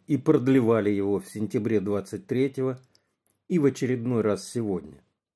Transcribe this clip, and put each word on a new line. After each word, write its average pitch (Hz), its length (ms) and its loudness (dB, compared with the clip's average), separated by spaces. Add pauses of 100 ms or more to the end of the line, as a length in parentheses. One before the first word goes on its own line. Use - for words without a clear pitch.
и 143 120 0
продлевали 123 720 4
его 98 280 0
в 92 80 -8
сентябре 110 540 -2
двадцать 98 460 -6
третьего 131 520 -2 (720)
и 180 100 2
в 147 60 2
очередной 131 560 0
раз 101 260 0
сегодня. 87 560 -6 (340)